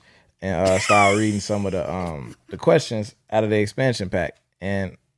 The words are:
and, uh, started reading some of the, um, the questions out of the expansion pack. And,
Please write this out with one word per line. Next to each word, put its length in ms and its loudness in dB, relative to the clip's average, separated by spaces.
and, 140 -2
uh, 240 2
started 400 4
reading 220 0
some 240 -4
of 80 -4
the, 180 -4
um, 440 -8
the 80 -12
questions 580 0
out 120 2
of 60 0
the 100 2
expansion 500 -2
pack. 280 -4
And, 360 -4